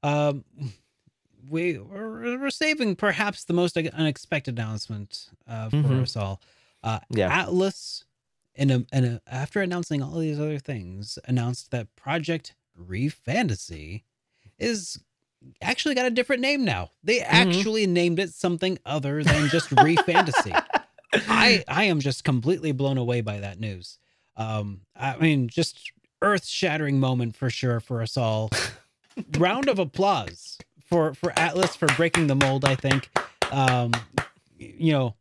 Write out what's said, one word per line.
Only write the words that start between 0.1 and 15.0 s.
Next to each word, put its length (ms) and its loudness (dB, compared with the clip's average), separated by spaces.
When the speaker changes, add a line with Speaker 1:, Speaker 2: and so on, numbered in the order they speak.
Speaker 1:
we, 300 -2
we're, 640 -8
we're 100 -2
saving 460 0
perhaps 480 -2
the 100 -4
most 240 2
unexpected 800 -2
announcement, 720 -8
uh, 220 -8
for 60 0
Speaker 2:
Mm-hmm. 260 4
Speaker 1:
us 160 -2
all. 240 -4
Uh, 160 -2
Speaker 2:
Yeah. 200 2
Speaker 1:
Atlas, 720 -2
in 160 2
a, 200 2
in 140 2
a, 220 -2
after 340 -4
announcing 400 -2
all 160 -6
these 220 -2
other 180 -4
things, 680 -10
announced 420 -2
that 260 -8
Project 600 -6
Refantasy 1200 -4
is 420 -4